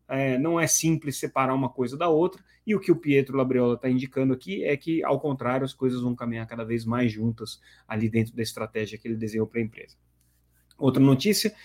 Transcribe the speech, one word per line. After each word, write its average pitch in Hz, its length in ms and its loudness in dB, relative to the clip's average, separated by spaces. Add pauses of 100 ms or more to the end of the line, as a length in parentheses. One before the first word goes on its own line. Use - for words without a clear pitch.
é, 135 300 0
não 165 220 0
é 160 80 2
simples 156 500 2
separar 131 380 0
uma 131 140 0
coisa 127 280 -4
da 165 100 0
outra, 160 360 2 (240)
e 214 80 2
o 190 40 2
que 185 120 2
o 165 40 6
Pietro 139 400 2
Labriola 123 420 2
tá 131 120 -4
indicando 131 420 0
aqui 180 320 -4
é 147 140 0
que, 160 260 -2
ao 139 160 0
contrário, 131 460 -2
as - 80 -6
coisas 123 280 -2
vão 123 140 -2
caminhar 117 300 -6
cada 117 180 -10
vez 113 220 -4
mais 120 260 0
juntas 113 480 -6 (280)
ali 110 220 -2
dentro 113 260 0
da 117 80 -2
estratégia 107 540 -8
que - 100 -16
ele 113 80 -4
desenhou 110 320 -4
pra 117 120 -6
empresa. - 360 -8 (840)
Outra 135 240 2
notícia 190 520 4 (100)